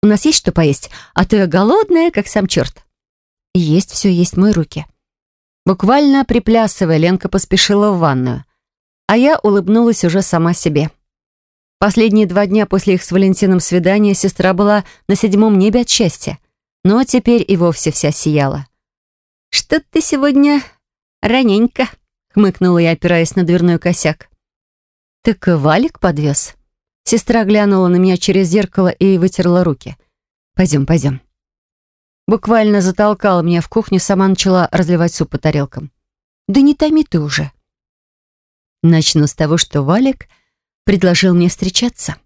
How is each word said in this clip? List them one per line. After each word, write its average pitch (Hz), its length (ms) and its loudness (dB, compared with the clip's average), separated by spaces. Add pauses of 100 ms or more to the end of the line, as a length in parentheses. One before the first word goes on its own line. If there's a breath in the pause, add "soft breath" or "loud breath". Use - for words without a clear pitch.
У 202 60 2
нас 208 180 0
есть 311 140 2
что - 120 -4
поесть, 151 380 -2 (240 loud breath)
а 185 120 0
то 220 100 0
я 196 100 2
голодная, 330 640 2
как - 180 -4
сам 190 200 -2
черт». - 360 -4 (720)
«Есть 170 380 0
все, - 180 -2
есть, 180 280 0
мой 202 160 2
руки». 156 340 -6 (800)
Буквально 269 580 2
приплясывая, 220 720 0
Ленка 185 320 0
поспешила 202 600 0
в 180 80 -2
ванную. 131 440 -2 (600)
А 214 120 0
я 277 200 2
улыбнулась 208 680 0
уже 180 200 0
сама 170 320 0
себе. 156 340 -2 (960)
Последние 214 440 2
два 190 180 0
дня 202 200 0
после 190 280 -2
их 180 100 -2
с - 80 -6
Валентином 190 480 2
свидания 190 540 0
сестра 190 400 -2
была 202 320 0 (240 loud breath)
на 190 80 0
седьмом 208 420 2
небе 208 220 2
от 240 80 -4
счастья, - 500 -4 (460)
но 220 180 2
теперь 240 420 0
и 196 120 0
вовсе 165 340 -2
вся - 200 -2
сияла. 143 560 -2 (840)
«Что - 320 -4
ты - 180 -4
сегодня 285 640 0 (580)
раненько», 233 680 0 (440)
хмыкнула 185 440 2
я, 165 140 2
опираясь 165 440 -2
на 190 80 0
дверной 170 360 0
косяк. - 500 -4 (960)
«Так - 260 -2
и - 20 4
Валик 160 480 0
подвез». 151 560 -2 (480)
Сестра 233 400 0
глянула 202 460 2
на 180 80 2
меня 185 180 2
через 190 320 0
зеркало 190 400 0
и 190 300 0
вытерла 180 480 0
руки. 143 320 -6 (580)
«Пойдем, 147 300 0
пойдем». 139 340 0 (1080)
Буквально 214 500 0
затолкала 190 600 0
меня 170 180 0
в - 80 -6
кухню, 185 320 -2
сама 190 300 0
начала 185 420 0
разливать 170 420 0
суп - 180 -4
по 151 60 -8
тарелкам. 147 540 -4 (560)
«Да 202 140 2
не 285 140 4
томи 311 280 0
ты - 160 -2
уже». 147 320 -6 (1300)
«Начну 160 440 2
с - 60 -6
того, 156 240 -2
что - 240 -4
Валик 226 480 -2 (540)
предложил 185 500 2
мне 175 160 2
встречаться». - 640 -6 (100)